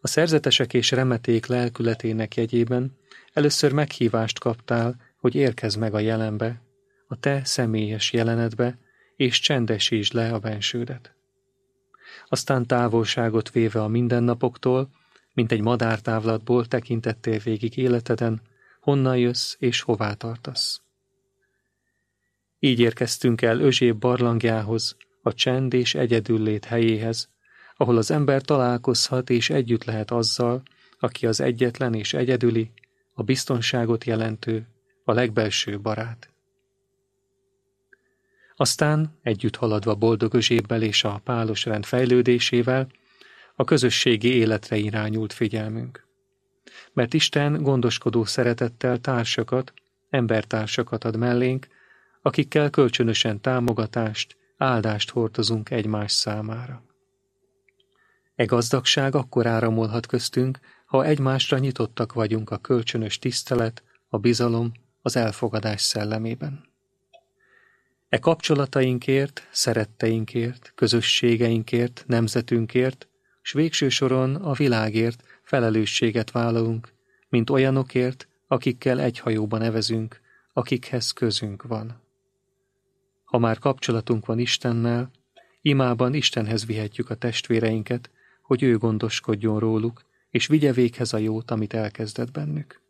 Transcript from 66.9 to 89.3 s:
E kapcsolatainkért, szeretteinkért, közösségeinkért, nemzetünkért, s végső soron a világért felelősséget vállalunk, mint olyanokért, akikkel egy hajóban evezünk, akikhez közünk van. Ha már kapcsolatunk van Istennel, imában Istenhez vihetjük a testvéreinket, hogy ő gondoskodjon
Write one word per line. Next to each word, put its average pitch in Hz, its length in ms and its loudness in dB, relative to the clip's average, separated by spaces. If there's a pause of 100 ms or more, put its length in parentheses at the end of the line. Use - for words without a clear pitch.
E 117 100 0
kapcsolatainkért, 139 1300 0
szeretteinkért, 113 1200 -2
közösségeinkért, 117 1300 2
nemzetünkért, 117 1000 0 (340)
s - 100 -10
végső 147 360 0
soron 131 460 2
a 165 180 -4
világért 117 720 0 (200)
felelősséget 113 880 0
vállalunk, 113 640 -2 (360)
mint 113 220 2
olyanokért, 131 800 0 (180)
akikkel 127 540 0
egy 120 180 -2
hajóban 110 440 -2
evezünk, 113 580 -2 (320)
akikhez 123 580 -4
közünk 107 520 -4
van. 113 400 -10 (1200)
Ha - 140 0
már 113 200 2
kapcsolatunk 117 680 0
van 113 120 -2
Istennel, 120 720 -2 (520)
imában 127 520 2
Istenhez 113 520 0
vihetjük 107 440 -6
a 113 40 -4
testvéreinket, 113 960 -2 (320)
hogy 127 200 0
ő 123 140 4
gondoskodjon 110 800 0